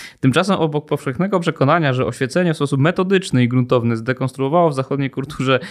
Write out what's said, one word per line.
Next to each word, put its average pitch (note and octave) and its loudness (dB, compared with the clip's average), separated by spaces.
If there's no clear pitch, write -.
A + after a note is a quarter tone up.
„Tymczasem F3 2
obok D3 -2
powszechnego F3 -2
przekonania, D3+ 2
że B2+ 0
oświecenie D#3+ 0
w - -16
sposób C#3 0
metodyczny F#3 2
i A#2+ 2
gruntowny B2 0
zdekonstruowało C3+ 0
w C#3+ -6
zachodniej C3+ -4
kulturze C3 -2